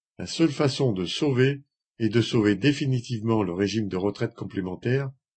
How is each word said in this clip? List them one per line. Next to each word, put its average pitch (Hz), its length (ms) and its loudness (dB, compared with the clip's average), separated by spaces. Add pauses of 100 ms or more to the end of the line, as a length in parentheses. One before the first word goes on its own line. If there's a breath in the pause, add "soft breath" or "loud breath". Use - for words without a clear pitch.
(180)
La 95 80 -10
seule 160 260 0
façon 135 400 0
de 92 120 -2
sauver 139 580 0 (360)
est 113 100 2
de 113 140 4
sauver 104 320 4
définitivement 113 880 0
le 90 100 -2
régime 101 360 0
de 92 80 -4
retraite 104 380 -2
complémentaire, 107 760 -4 (260)